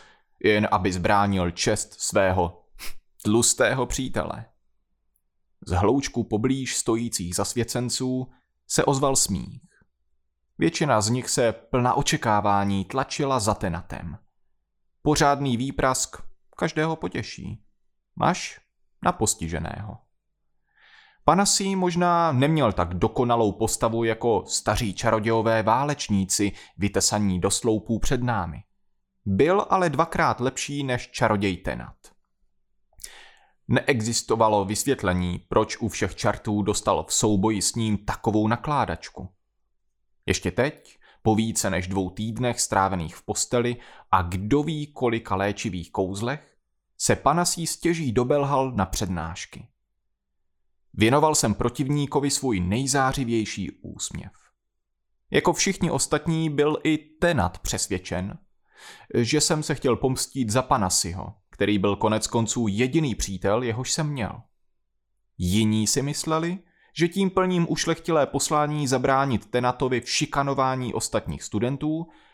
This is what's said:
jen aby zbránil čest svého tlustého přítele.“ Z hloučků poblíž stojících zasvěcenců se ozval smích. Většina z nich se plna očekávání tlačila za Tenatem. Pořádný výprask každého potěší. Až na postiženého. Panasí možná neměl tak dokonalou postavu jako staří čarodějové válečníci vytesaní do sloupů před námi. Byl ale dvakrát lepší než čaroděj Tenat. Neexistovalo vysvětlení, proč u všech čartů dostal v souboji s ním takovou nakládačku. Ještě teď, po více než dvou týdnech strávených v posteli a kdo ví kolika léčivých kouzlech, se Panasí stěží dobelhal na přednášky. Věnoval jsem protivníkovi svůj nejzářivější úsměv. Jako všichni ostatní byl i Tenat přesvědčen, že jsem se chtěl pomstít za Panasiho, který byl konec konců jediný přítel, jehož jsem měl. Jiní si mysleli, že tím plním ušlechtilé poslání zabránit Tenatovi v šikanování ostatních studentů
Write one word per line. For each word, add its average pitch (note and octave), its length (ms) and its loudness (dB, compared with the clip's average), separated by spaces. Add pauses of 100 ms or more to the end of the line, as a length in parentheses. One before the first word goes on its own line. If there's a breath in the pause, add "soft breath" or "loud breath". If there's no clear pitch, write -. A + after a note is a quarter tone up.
(440 loud breath)
jen G#2+ 280 4
aby F#2+ 220 2
zbránil F#2+ 580 2
čest - 420 -2
svého F#2 720 0 (580 loud breath)
tlustého A#2+ 640 2
přítele.“ - 600 -6 (1200)
Z D#2+ 40 -10
hloučků A2 520 2
poblíž C3 540 -2
stojících A2+ 580 -2
zasvěcenců B2 960 -4 (360 soft breath)
se - 180 2
ozval C#3 300 2
smích. - 460 -2 (960)
Většina D3+ 440 2
z G2+ 80 0
nich B2 200 -2
se A#2 220 2
plna B2 420 0
očekávání G2+ 920 2
tlačila C3+ 540 -2
za G#2+ 140 2
Tenatem. - 640 -6 (840)
Pořádný C#3+ 560 2
výprask C3 600 -2 (400)
každého D#3+ 380 -2
potěší. - 680 -10 (580)
Až - 400 -2 (420)
na - 80 4
postiženého. - 840 -4 (1300 soft breath)
Panasí G3 520 4
možná F3 560 2
neměl C#3 400 4
tak F2 220 -2
dokonalou A2+ 580 2
postavu A2+ 520 -2
jako A2 440 0
staří G#2+ 460 -2
čarodějové A2+ 680 2
válečníci G#2 880 0 (260 loud breath)
vytesaní G2 640 0
do G2 100 2
sloupů A2 480 0
před B2 240 2
námi. G2+ 400 -4 (640)
Byl C#3+ 440 4
ale F#3 200 2
dvakrát D3+ 500 0
lepší C#3 440 -4
než B2+ 280 -2
čaroděj G#2 460 2
Tenat. B1 380 -8 (1700 loud breath)
Neexistovalo A2+ 1000 2
vysvětlení, F2+ 720 0
proč - 380 0
u A2+ 100 -4
všech - 280 -4
čartů G#2 460 -2
dostal F#2+ 420 0
v - 100 -8
souboji G#2+ 480 2
s - 140 -2
ním A2 220 0
takovou G#2+ 500 0
nakládačku. A#2 840 -4 (960)
Ještě - 260 -2
teď, - 460 -4 (240 soft breath)
po A2 140 2
více A2+ 340 0
než F2+ 180 -2
dvou F#2 220 -2
týdnech A2+ 520 -4
strávených F#2+ 540 0
v - 100 -20
posteli A#2+ 500 -2 (360 loud breath)
a F#2 100 4
kdo G2 420 0
ví D3+ 240 -6
kolika A#2 480 -2
léčivých F#2+ 560 -2
kouzlech, G2+ 640 -4 (400)
se - 180 2
Panasí E3 520 0
stěží E3 440 -2
dobelhal C3 600 2
na G2+ 140 0
přednášky. F2 840 -6 (1300)
Věnoval C#3+ 420 4
jsem B2 180 2
protivníkovi C#3 800 0
svůj B2 280 0
nejzářivější A#2 1120 -2
úsměv. - 600 -12 (1000)
Jako - 220 2
všichni F#3 380 -2
ostatní D#3+ 580 0
byl D3 340 2
i D#3 140 2
Tenat D3+ 640 -2
přesvědčen, F#2 760 -4 (760 loud breath)
že A#2+ 280 2
jsem D3+ 220 2
se D3 120 -2
chtěl B2+ 200 2
pomstít B2+ 540 -2
za A#2 120 2
Panasiho, - 720 -2 (140)
který G#2 300 0
byl G2+ 160 2
konec G#2+ 320 0
konců A#2 400 0
jediný B2+ 480 0
přítel, G2+ 480 -2
jehož A#2+ 280 -4
jsem D3+ 180 -2
měl. A#2 320 -6 (960)
Jiní G#2+ 500 2
si C3 140 0
mysleli, D#3+ 580 -4 (380 soft breath)
že D#3+ 100 2
tím F#3+ 220 0
plním F#3 400 2
ušlechtilé D#3+ 580 0
poslání D3 600 0
zabránit C3 580 2
Tenatovi B2 560 0
v - 80 -12
šikanování C3 840 -2
ostatních - 500 -4
studentů D3+ 640 -4 (260 soft breath)